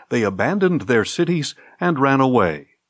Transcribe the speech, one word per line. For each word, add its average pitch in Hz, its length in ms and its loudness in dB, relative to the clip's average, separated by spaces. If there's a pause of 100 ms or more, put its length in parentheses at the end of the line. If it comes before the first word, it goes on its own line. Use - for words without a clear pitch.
(100)
they 123 120 0
abandoned 147 600 0
their 107 220 2
cities 170 500 -2 (260)
and 175 180 0
ran 135 220 2
away. 104 480 0 (220)